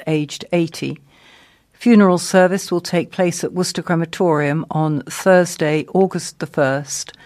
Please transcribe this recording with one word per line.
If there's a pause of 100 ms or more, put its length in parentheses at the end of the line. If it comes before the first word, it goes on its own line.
aged
eighty. (720)
Funeral
service
will
take
place
at
Worcester
Crematorium
on
Thursday,
August
the
first, (120)